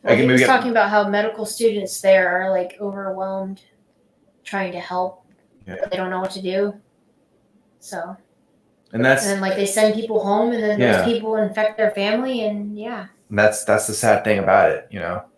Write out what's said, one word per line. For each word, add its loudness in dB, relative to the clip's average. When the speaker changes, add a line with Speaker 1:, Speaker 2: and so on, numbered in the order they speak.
Speaker 1:
Well, -2
Speaker 2:
Like, 0
Speaker 1:
he 2
Speaker 2:
maybe 2
Speaker 1:
was 4
Speaker 2:
get 2
Speaker 1:
talking 0
about 2
how 2
medical -4
students -2
there 4
are, -2
like, -2
overwhelmed -6
trying -6
to -10
help, -6
Speaker 2:
Yeah. -10
Speaker 1:
but -4
they -4
don't -4
know -4
what -4
to -10
do. -2
So -10
Speaker 2:
And 0
that's 4
Speaker 1:
and 0
then, -4
like, -2
they 0
send 4
people 0
home, 2
and -2
then 0
Speaker 2:
Yeah. 4
Speaker 1:
those 2
people -2
infect 0
their 2
family, -2
and -6
yeah. -10
Speaker 2:
And -2
that's, 4
that's 2
the -4
sad 4
thing 2
about 6
it, -6
you -10
know? -6